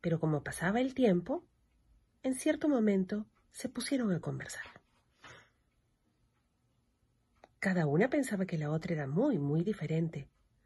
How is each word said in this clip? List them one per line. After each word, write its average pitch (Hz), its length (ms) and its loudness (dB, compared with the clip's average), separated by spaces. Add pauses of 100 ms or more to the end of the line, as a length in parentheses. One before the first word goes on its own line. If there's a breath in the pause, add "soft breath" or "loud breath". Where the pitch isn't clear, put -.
Pero 165 180 0
como 151 240 0
pasaba 196 380 -2
el 262 120 -2
tiempo, 233 520 2 (760)
en 262 140 -2
cierto 302 320 0
momento 208 580 2 (260)
se - 180 -8
pusieron 247 420 -2
a 165 80 0
conversar. - 460 -8 (3000 loud breath)
Cada 180 280 2
una 170 220 4
pensaba 254 360 0
que 175 120 -4
la 151 140 -2
otra 160 220 -2
era 151 140 -4
muy, 202 300 2
muy 147 260 2
diferente. 160 680 -2 (360)